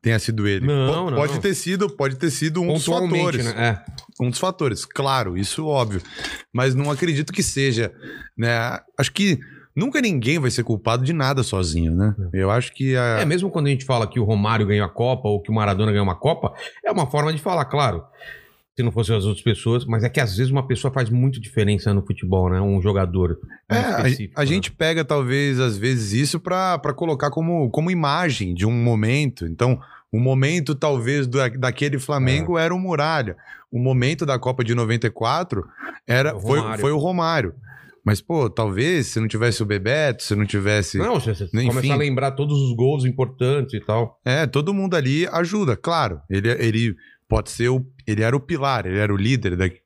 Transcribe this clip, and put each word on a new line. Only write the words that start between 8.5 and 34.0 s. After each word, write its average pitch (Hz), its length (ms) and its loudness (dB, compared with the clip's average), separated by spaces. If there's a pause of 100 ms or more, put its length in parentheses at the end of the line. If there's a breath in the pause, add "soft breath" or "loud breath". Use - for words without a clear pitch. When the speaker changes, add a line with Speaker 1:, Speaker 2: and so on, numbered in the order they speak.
Speaker 1:
Acho 131 140 0
que 190 260 2 (360 loud breath)
nunca 262 260 0
ninguém 160 380 0
vai 131 120 0
ser 113 140 -2
culpado 117 400 0
de 147 80 0
nada 135 300 0
sozinho, 82 520 0
né? 101 200 2 (200)
Speaker 2:
É. 95 80 0
Speaker 1:
Eu 95 80 2
acho 123 240 0
que 131 220 0
a 120 240 2
Speaker 2:
É, - 40 0
mesmo 175 260 0
quando 156 160 -2
a 143 40 2
gente 135 140 -2
fala 117 220 0
que 123 140 -4
o 110 40 2
Romário 107 420 2
ganhou 104 200 2
a - 60 -8
Copa 123 360 -2
ou 104 120 0
que 107 100 -8
o 110 40 0
Maradona 104 380 2
ganhou 101 140 2
uma 92 120 -2
Copa, - 340 0 (320 loud breath)
é 403 60 0
uma 147 200 0
forma 147 220 0
de 156 80 -4
falar, 170 260 0
claro. 123 360 0 (720 loud breath)
Se 127 80 -2
não 117 80 2
fossem 113 240 0
as 101 120 2
outras 104 180 -2
pessoas, 117 400 2
mas 113 180 0
é 120 60 2
que 139 100 0
às 110 160 0
vezes 131 160 0
uma 135 160 0
pessoa 131 280 -2
faz 120 160 0
muito 123 280 2
diferença 104 540 0
no 98 140 4
futebol, 92 420 0
né? 92 100 2
Um 98 220 2
jogador 90 580 2 (320 loud breath)
Speaker 1:
É, 226 60 2
a, 240 220 2
Speaker 2:
específico, 123 360 0
Speaker 1:
a 151 60 -4
Speaker 2:
né? 143 60 2
Speaker 1:
gente 180 260 -2
pega, 160 320 0
talvez, 139 560 0
às 120 160 2
vezes, 110 380 0
isso 143 260 0
pra, 185 380 0
pra 147 160 -2
colocar 147 360 -2
como, 160 400 0
como 160 200 -2
imagem 147 640 0
de 87 100 -2
um 110 80 2
momento. 120 760 0
Então, 120 320 2 (320 loud breath)
o 110 80 0
momento, 135 560 2
talvez, 135 520 0
do, 123 100 -2 (220)
daquele 135 400 -2
Flamengo 147 580 0
Speaker 2:
É. 160 80 2
Speaker 1:
era 170 100 0
o 185 40 -2
Muralha. 156 580 -2 (340 loud breath)
O 120 80 -4
momento 131 460 2